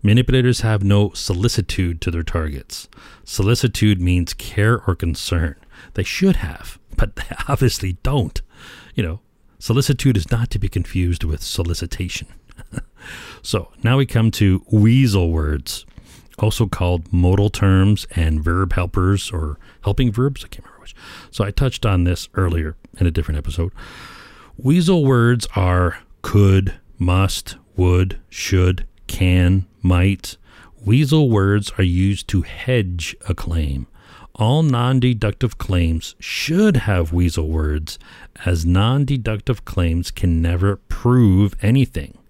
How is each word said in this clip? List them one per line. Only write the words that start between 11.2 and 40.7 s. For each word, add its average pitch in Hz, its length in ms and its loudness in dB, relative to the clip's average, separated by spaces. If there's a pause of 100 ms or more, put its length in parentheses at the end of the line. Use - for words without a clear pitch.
with 76 180 -4
solicitation. - 840 -6 (440)
<laughs> - 80 -8 (600)
So - 280 -4 (140)
now 123 140 4
we 139 80 2
come 113 260 2
to 95 400 2
weasel 107 580 4
words, 76 560 -4 (540)
also 107 280 0
called 87 440 -2
modal 95 380 2
terms 98 680 2
and 78 280 0
verb 87 300 0
helpers 92 580 0
or 78 260 -6 (240)
helping 117 300 0
verbs. 131 320 -2
I - 40 -18
can't - 180 -18
remember - 160 -20
which. - 140 -20 (360)
So - 120 -4
I 101 80 -4
touched - 340 -2
on 92 180 2
this 90 300 -2
earlier 82 420 -2 (220)
in 92 100 2
a 82 40 2
different 80 260 -4
episode. 82 340 -4 (880)
Weasel 165 480 2
words 120 500 4
are 90 440 0 (220)
could, 98 540 4 (220)
must, 92 600 -2 (180)
would, 90 440 2 (100)
should, 92 560 0 (220)
can, 90 600 2 (140)
might. 92 560 0 (480)
Weasel 139 440 4
words 101 480 2
are 95 60 4
used 92 460 2
to 92 120 2
hedge 95 760 -4 (120)
a 90 60 -2
claim. 73 540 -4 (480)
All 135 280 2
non-deductive 123 960 0
claims 82 600 -2
should 180 580 0
have 87 360 0
weasel 85 340 0
words, 78 520 -4 (460)
as 85 200 0
non-deductive 113 960 0
claims 85 460 -2
can 82 320 0
never 90 360 0